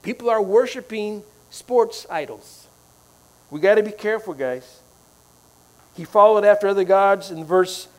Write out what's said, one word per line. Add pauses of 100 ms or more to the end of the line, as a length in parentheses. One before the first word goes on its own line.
People
are
worshiping (260)
sports
idols. (840)
We
gotta
be
careful,
guys. (1160)
He
followed
after
other
gods
in
verse (100)